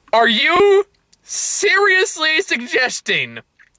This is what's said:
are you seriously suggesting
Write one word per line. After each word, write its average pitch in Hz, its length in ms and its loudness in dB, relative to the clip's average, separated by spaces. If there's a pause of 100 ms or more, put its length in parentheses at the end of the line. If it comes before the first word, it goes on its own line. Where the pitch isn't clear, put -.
(120)
are 226 160 4
you 359 580 2 (360)
seriously 370 1200 0
suggesting 220 1000 -4 (380)